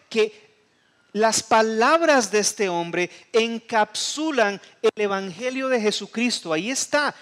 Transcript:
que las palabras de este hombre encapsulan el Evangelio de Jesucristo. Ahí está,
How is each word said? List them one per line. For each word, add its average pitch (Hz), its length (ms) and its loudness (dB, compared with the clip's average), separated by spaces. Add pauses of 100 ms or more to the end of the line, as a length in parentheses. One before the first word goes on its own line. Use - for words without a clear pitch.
que 220 400 -2 (640)
las 214 300 2
palabras 233 880 4
de 208 80 2
este 202 300 -2
hombre 170 400 -2 (240)
encapsulan 226 1300 -2 (200)
el 220 140 2
Evangelio 208 760 -4
de 247 120 2
Jesucristo. 208 720 -2
Ahí 185 180 -2
está, 277 500 -2